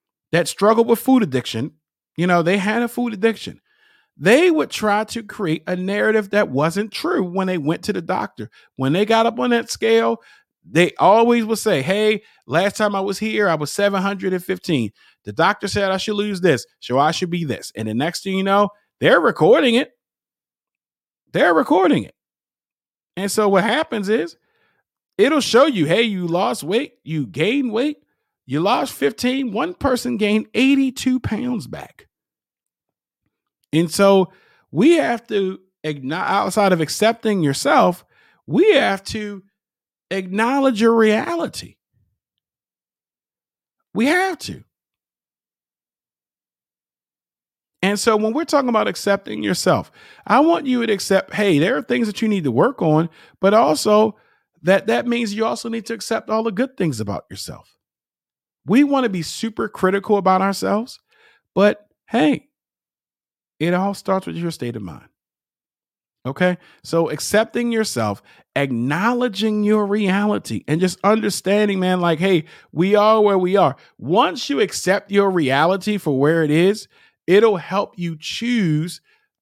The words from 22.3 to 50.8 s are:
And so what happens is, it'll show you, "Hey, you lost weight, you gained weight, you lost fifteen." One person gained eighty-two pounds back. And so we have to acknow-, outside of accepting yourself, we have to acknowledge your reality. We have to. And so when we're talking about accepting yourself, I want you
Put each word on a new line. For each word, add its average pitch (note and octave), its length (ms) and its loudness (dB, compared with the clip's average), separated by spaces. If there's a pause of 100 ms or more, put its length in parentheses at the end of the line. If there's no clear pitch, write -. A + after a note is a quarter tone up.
And G3 160 -4
so G#3+ 160 2
what G3 160 4
happens A#3 460 -4
is, C#4+ 260 -2 (800)
it'll C#4 240 4
show C4 260 4
you, G#3 180 0
"Hey, F3+ 160 2
you G3+ 260 -2
lost F#3+ 360 -2
weight, G#3+ 400 -4
you D3+ 240 -4
gained A3 440 -2
weight, C4+ 260 -2 (500)
you C#3 140 -2
lost A#3 320 -2
fifteen." C4 600 -2
One D#4 220 -4
person B3 420 -2
gained G#3 380 0
eighty-two C4 640 0
pounds A3+ 480 -6
back. - 400 -16 (1700)
And D#3+ 180 2
so G3 400 4 (400)
we A#3+ 220 4
have C4 340 0
to F#3+ 320 -4 (260)
acknow-, C#3+ 280 -6
outside G3 580 0
of F3 80 4
accepting G#3 640 0
yourself, F3+ 640 2 (400)
we F4+ 280 4
have G#3 320 0
to G#3 380 -8 (640)
acknowledge A3 720 0
your A3+ 160 4
reality. A3+ 800 0 (2250)
We G#3+ 120 0
have F4+ 340 0
to. - 240 -14 (3250)
And G3+ 180 0
so A3+ 160 2
when G#3+ 160 0
we're D4+ 140 -2
talking C4 240 0
about G#3+ 180 0
accepting G3+ 560 -4
yourself, F#3 480 0 (340)
I A3+ 140 4
want E4 260 2
you B3 200 -2